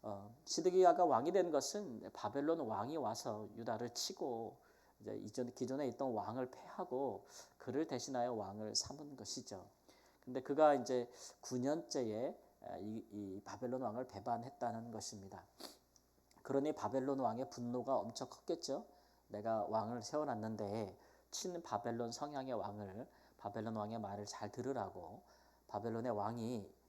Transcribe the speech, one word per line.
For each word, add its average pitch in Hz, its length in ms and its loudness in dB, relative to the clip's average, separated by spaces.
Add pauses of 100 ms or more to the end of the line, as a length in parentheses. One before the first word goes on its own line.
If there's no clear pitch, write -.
어, 104 320 -8 (100)
시드기야가 180 600 8
왕이 139 260 6
된 180 180 6
것은 139 640 0
바벨론 143 460 2
왕이 117 380 0
와서 110 580 -2
유다를 117 400 -2
치고 117 640 -4 (440)
이제 107 140 -6
이전, 107 400 -4
기존에 131 320 -2
있던 127 260 -2
왕을 113 380 -2
패하고 131 720 -4 (320)
그를 139 300 0
대신하여 127 460 0
왕을 107 420 -4
삼은 143 420 -4
것이죠. 104 480 -8 (580)
근데 127 180 -2
그가 147 340 10
이제 123 320 2 (320)
구 - 180 -4
년째에, 135 560 0 (100)
에, - 580 -8
이, 107 300 -6
이 101 340 -6
바벨론 127 380 -4
왕을 123 240 -2
배반했다는 113 840 -4
것입니다. 95 520 -10 (1000)
그러니 139 320 2
바벨론 135 460 0
왕의 123 300 2
분노가 123 480 0
엄청 117 320 -2
컸겠죠. - 560 -2 (420)
내가 107 420 0
왕을 110 320 0
세워놨는데 110 960 -2 (340)
친 175 300 -4
바벨론 117 500 -2
성향의 135 420 -4
왕을, 104 540 -6 (300)
바벨론 110 380 -4
왕의 110 240 -2
말을 104 260 -4
잘 104 260 -8
들으라고 107 680 -4 (460)
바벨론의 117 440 -2
왕이 110 600 0 (180)